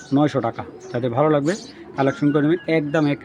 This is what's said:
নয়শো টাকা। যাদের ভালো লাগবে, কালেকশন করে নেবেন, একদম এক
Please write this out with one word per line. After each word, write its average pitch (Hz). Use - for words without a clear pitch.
নয়শো 139
টাকা। 117
যাদের 123
ভালো 139
লাগবে, 147
কালেকশন 139
করে 147
নেবেন, 165
একদম 151
এক 143